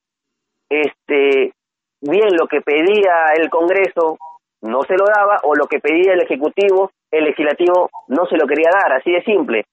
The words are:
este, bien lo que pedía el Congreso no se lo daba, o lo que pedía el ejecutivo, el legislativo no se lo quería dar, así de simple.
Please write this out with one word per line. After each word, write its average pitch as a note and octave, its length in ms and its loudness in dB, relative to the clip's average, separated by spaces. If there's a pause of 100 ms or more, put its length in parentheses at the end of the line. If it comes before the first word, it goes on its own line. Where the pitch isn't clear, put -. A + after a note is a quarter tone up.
(720)
este, C#3 800 0 (480)
bien F#3+ 300 0 (100)
lo D3+ 60 -2
que D3 160 -4
pedía E3+ 640 2 (100)
el D#3+ 140 0
Congreso E3+ 640 0 (460)
no A#2+ 220 -4
se G3 100 -4
lo F#3+ 100 2
daba, G#3 380 2
o D3+ 120 0
lo D3 120 0
que D3 140 -4
pedía F3 340 2
el F3 80 2
ejecutivo, F#3 680 0 (200)
el D#3 140 0
legislativo F3 640 0 (180)
no D3+ 160 -2
se F3 140 -2
lo - 80 0
quería D3+ 260 0
dar, F3+ 220 2
así D3 180 -2
de F3 100 0
simple. B2 500 -2